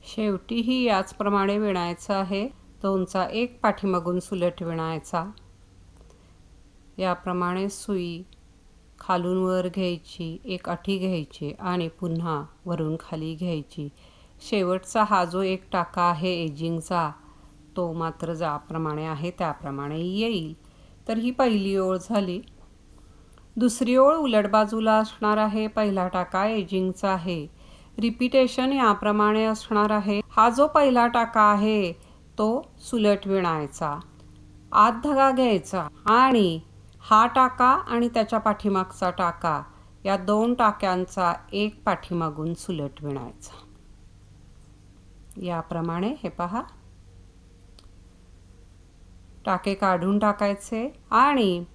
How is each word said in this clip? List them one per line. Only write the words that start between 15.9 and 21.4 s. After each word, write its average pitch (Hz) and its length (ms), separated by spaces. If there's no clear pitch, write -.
आहे 175 300
एजिंगचा, 165 680
तो 175 160
मात्र 165 420
ज्याप्रमाणे 156 720
आहे 160 320
त्याप्रमाणे 143 600
येईल. 185 540
तर 226 100
ही 240 120
पहिली 214 460